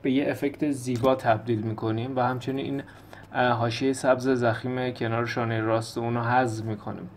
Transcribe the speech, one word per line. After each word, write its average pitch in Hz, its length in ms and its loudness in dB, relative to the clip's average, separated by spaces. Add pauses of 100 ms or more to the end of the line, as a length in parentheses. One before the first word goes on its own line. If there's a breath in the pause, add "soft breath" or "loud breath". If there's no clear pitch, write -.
به 139 100 0
یه 143 180 2
افکت 143 400 -2
زیبا 127 440 2
تبدیل 117 440 0
می‌کنیم 113 580 -2
و 127 40 2
همچنین 127 440 -2
این، 139 180 -4 (500 loud breath)
اه، 127 160 2
حاشیه 120 440 2
سبز 131 360 2
ضخیم 127 640 2
کنار 117 360 -2
شانه 113 340 0
راست 113 380 0
اونو 117 240 0
حذف 117 420 2
می‌کنیم. 104 520 -8